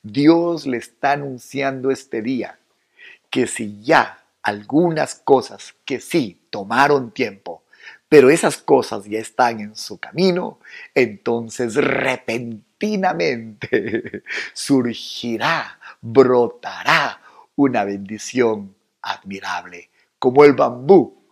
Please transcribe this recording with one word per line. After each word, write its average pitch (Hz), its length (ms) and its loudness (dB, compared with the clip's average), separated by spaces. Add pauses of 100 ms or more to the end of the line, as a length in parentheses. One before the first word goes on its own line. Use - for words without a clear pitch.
Dios 156 640 2
le 127 120 -4
está 139 340 -4
anunciando 135 760 -6
este 127 320 -6
día 120 360 -6 (720)
que 127 160 0
si 104 360 -10
ya 127 420 0 (180)
algunas 139 720 -2
cosas - 600 0 (100)
que 123 160 -6
sí 123 400 -4 (100)
tomaron 120 640 0
tiempo, 101 500 -8 (460)
pero 139 200 10
esas 160 300 2
cosas 113 480 0
ya 104 120 -6
están 117 420 -2
en 107 160 -14
su - 220 -14
camino, 180 600 -2 (360)
entonces 117 840 -2
repentinamente 123 2500 -4 (140)
<laughs> - 140 -12
surgirá, 120 1300 -4 (220)
brotará 123 1200 2 (340)
una 123 300 0
bendición 101 880 -4 (260)
admirable, - 880 -12 (280)
como 131 260 6
el 143 100 8
bambú 131 680 2 (120)